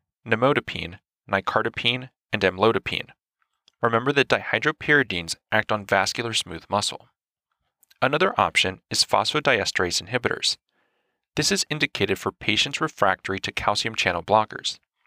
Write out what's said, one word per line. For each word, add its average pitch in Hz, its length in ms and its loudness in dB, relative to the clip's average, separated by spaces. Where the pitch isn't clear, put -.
nimodipine, 110 720 -2
nicardipine, 117 800 -2
and 92 120 -2
amlodipine. 98 640 2
Remember 120 320 2
that 135 160 4
dihydropyridines 113 1080 0
act 110 220 0
on 104 140 -4
vascular 104 480 0
smooth 82 340 -6
muscle. - 400 -4
Another 151 360 0
option 95 520 0
is - 160 0
phosphodiesterase 101 1000 0
inhibitors. - 520 -2
This 151 140 2
is 196 180 0
indicated 104 480 -2
for - 140 -4
patients - 480 -2
refractory 98 580 0
to - 140 -8
calcium - 420 -2
channel 85 300 0
blockers. - 560 0